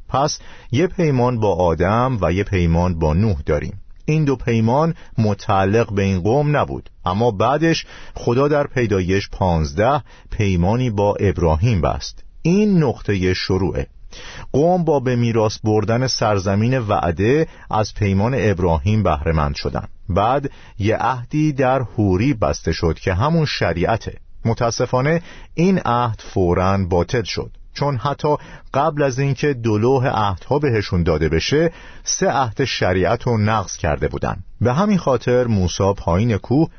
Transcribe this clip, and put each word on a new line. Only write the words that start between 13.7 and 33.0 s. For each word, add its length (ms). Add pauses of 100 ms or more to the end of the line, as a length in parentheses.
قوم 320
با 160
به 160
میراث 480
بردن 440
سرزمین 720
وعده 680 (240)
از 220
پیمان 440
ابراهیم 680
بهره 280
مند 240
شدند. 340 (200)
بعد 420 (280)
یه 180
عهدی 560
در 280
حوری 520
بسته 380
شد 280
که 140
همون 320
شریعته. 720 (280)
متاسفانه 760 (320)
این 260
عهد 400 (140)
فوراً 440 (120)
باطل 340
شد، 280 (220)
چون 240
حتی 380 (380)
قبل 300
از 160
اینکه 340
دو 240
لوح 300
عهدها 520
بهشون 440
داده 260
بشه، 420 (320)
سه 280
عهد 340
شریعت 580